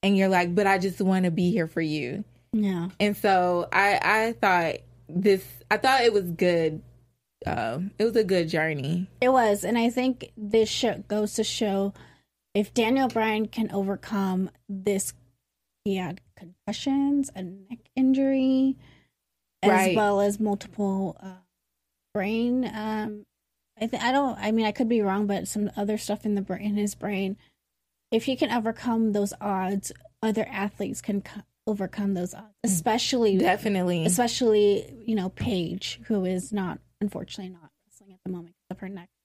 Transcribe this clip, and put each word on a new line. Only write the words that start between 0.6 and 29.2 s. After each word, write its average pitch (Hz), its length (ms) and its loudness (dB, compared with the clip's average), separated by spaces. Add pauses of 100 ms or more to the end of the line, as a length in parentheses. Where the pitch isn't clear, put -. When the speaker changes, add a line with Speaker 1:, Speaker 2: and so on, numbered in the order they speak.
Speaker 1:
I 190 120 4
just 180 220 -2
wanna 185 300 2
be 175 200 2
here 175 160 0
for 165 140 -4
you." 151 440 -4 (280)
Speaker 2:
Yeah. 190 380 0 (100)
Speaker 1:
And 208 160 0
so 180 560 2
I, 196 300 2
I 220 320 2
thought 180 420 2 (320)
this, 185 340 2 (280)
I 208 80 4
thought 262 260 4
it 226 80 6
was 190 180 0
good 165 520 2 (640)
um, 131 520 -4
it 208 60 2
was 226 120 2
a 220 80 4
good 175 240 2
journey. 160 600 -2 (120)
Speaker 2:
It 247 100 4
was, 254 340 4
and 226 120 0
I 233 140 4
think 254 460 -2
this 214 320 2
show 208 400 -2
goes 214 260 -2
to 214 100 0
show 196 480 -2 (600)
if 208 180 0
Daniel 247 360 2
Bryan 220 380 0
can 220 260 -4
overcome 196 760 -2 (180)
this, 196 440 -2 (720)
he 196 120 -2
had 185 240 -6 (160)
concussions, 277 1000 -2
a 190 80 -8
neck 190 360 -12 (160)
injury, 262 800 2 (880)
as 196 80 6
Speaker 1:
Right. 185 260 4
Speaker 2:
well 202 240 4
as 202 200 0
multiple, 196 800 -2
uh, 190 140 -16 (800)
brain, 226 500 0 (100)
um, 214 520 -6 (520)
I 220 80 -4
th-, - 160 -4
I 240 80 2
don't, 262 280 0
I 202 140 -2
mean, 226 120 2
I 214 80 0
could 233 160 0
be 226 140 2
wrong, 202 240 2
but 196 220 -2
some 208 280 -2
other 214 220 -2
stuff - 260 -6
in 208 100 0
the 202 60 0
bra-, - 160 -4
in 202 200 -2
his 208 180 -2
brain. 196 420 -4 (760)
If 226 140 0
he 262 120 -2
can 285 140 0
overcome 226 640 0
those 202 280 0